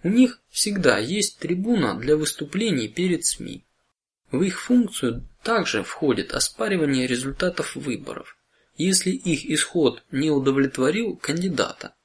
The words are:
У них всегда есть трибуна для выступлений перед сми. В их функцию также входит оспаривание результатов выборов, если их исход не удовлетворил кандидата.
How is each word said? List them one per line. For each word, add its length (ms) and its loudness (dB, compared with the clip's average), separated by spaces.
У 60 2
них 300 6
всегда 500 2
есть 400 -2
трибуна 560 0
для 220 2
выступлений 720 -2
перед 360 -2
сми. 400 -6
В 120 0
их 180 -2
функцию 680 0
также 400 0
входит 520 -2
оспаривание 720 0
результатов 680 -2
выборов, 600 -8
если 360 2
их 340 -2
исход 680 0
не 180 0
удовлетворил 880 0
кандидата. 880 -4